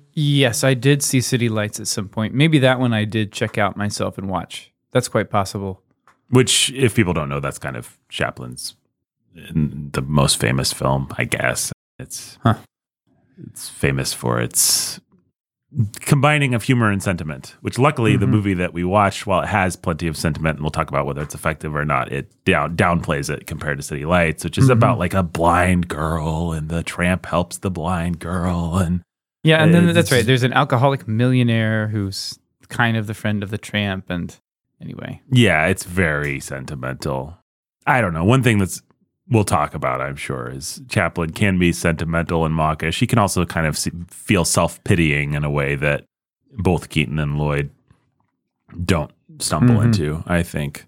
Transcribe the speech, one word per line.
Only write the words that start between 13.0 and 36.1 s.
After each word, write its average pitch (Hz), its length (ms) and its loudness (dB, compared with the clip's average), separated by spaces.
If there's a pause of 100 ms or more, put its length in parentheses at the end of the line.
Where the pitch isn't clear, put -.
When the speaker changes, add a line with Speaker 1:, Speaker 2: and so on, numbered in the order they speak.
Speaker 2:
it's - 220 -16
famous 67 440 -2
for 60 260 -2
its - 600 -2 (1000)
combining 143 520 2
of 117 100 -2
humor 117 280 2
and 98 100 0
sentiment, 78 600 -6
which 107 180 -4
luckily 120 380 2
the 98 80 2
Speaker 1:
Mm-hmm. - 100 2
Speaker 2:
movie 101 200 2
that 90 180 -2
we 87 100 -2
watched, 98 420 2
while 92 160 0
it - 60 -4
has 92 300 0
plenty 85 300 -4
of 78 100 -4
sentiment, 78 400 -2
and 73 60 -8
we'll 76 80 -2
talk 76 180 -2
about 71 160 -2
whether 71 160 -6
it's 73 140 -10
effective 78 380 -6
or 73 120 -2
not, 69 260 -2
it 69 180 -6 (140)
down, 80 320 0
downplays 82 540 0
it 71 180 -8
compared 76 300 -6
to 71 60 -10
City 71 200 -8
Lights, 82 400 0
which 85 140 -6
is - 80 6
Speaker 1:
Mm-hmm. 131 80 6
Speaker 2:
about, 110 260 4
like, 87 140 -2
a 95 100 2
blind 87 640 2
girl, 80 640 -2
and 78 160 -4
the 82 160 -4
tramp 90 420 -2
helps - 340 -2
the 98 120 -4
blind 85 480 -4
girl, 87 580 -2
and 90 240 0 (420)
Speaker 1:
Yeah, 160 200 4
and 165 100 6
then 175 160 6
Speaker 2:
it's 170 60 2
Speaker 1:
that's 170 160 4
right. 120 140 4
There's 123 180 4
an 123 100 2
alcoholic 135 540 2
millionaire 113 800 2
who's 101 500 -6 (300)
kind 117 300 0
of 107 100 -4
the 110 60 -6
friend 104 280 -2
of 101 80 -6
the 101 80 -4
tramp, 101 520 -4
and 87 260 -6 (460)
anyway. - 400 -14 (100)
Speaker 2:
Yeah, 92 360 6
it's 92 180 0
very 73 560 -2